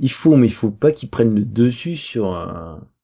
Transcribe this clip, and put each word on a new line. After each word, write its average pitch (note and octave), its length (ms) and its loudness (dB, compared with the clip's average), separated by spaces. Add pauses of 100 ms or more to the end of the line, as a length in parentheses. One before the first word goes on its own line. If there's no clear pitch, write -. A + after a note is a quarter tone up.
Il C3 100 -2
faut, D#3+ 240 4
mais B2 140 6
il A2 40 0
faut G#2+ 200 -4
pas D3 180 0
qu'ils - 200 -6
prennent A2+ 260 0
le G#2 80 0
dessus A#2+ 500 -2
sur, G#2+ 400 -6
euh, E2+ 400 -12 (300)